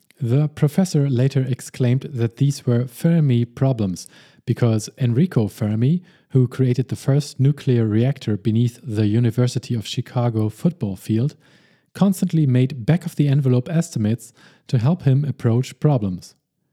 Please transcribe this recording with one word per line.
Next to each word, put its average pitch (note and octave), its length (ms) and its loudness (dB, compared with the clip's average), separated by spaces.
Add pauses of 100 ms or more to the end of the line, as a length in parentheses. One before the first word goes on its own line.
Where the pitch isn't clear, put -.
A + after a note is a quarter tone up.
(200)
The C#3 280 0
professor D3+ 600 0
later C3 400 2
exclaimed B2+ 540 -2
that A#2 340 -4
these C#3 300 -2
were B2 200 0
Fermi C#3 580 2
problems, A2+ 640 -2 (380)
because A2+ 520 0
Enrico B2 500 0
Fermi, A#2 540 0 (280)
who C3 160 4
created B2+ 420 0
the G2+ 80 -6
first - 440 -2
nuclear C3 460 2
reactor A2+ 500 0
beneath A#2 460 0
the A2+ 240 0
University A#2+ 680 0
of A2 120 -6
Chicago A#2+ 600 -2
football G#2+ 480 -4
field, A2+ 400 -2 (580)
constantly F3+ 520 0
made B2+ 380 0
back-of-the-envelope C#3 840 2
estimates A#2 640 -2 (340)
to C3 120 0
help D3 240 0
him C#3 220 2
approach B2 560 -2
problems. G2+ 540 -2 (380)